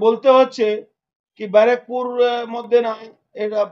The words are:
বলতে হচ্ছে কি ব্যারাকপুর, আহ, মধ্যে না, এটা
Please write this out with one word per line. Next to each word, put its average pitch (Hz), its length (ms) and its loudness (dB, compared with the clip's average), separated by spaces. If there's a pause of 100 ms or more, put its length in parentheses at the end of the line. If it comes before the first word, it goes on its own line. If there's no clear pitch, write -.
বলতে 226 320 2
হচ্ছে 254 300 2 (680)
কি 214 60 -12 (120)
ব্যারাকপুর, 240 500 0 (240)
আহ, 240 160 -6 (100)
মধ্যে 233 320 -2
না, 220 60 -4 (500)
এটা 214 160 -4 (120)